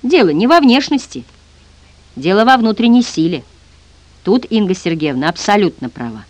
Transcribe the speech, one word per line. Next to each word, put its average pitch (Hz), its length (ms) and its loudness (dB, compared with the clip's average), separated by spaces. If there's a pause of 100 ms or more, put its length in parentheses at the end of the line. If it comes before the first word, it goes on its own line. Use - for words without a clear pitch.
Дело 262 280 2
не 165 180 0
во 330 140 4
внешности, 269 640 0 (880)
дело 185 300 0
во 262 120 4
внутренней 233 460 2
силе. 160 400 -4 (800)
Тут 247 260 0
Инга 208 240 0
Сергеевна 156 560 -4
абсолютно 175 600 -2
права. 113 400 -14